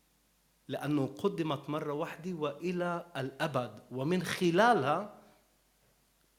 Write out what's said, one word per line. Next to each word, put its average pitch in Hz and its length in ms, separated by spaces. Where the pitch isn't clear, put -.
لأنه 139 380
قدمت 156 640
مرة 151 220
واحدة 156 400
وإلى 170 760
الأبد، 131 720
ومن 156 320
خلالها 180 960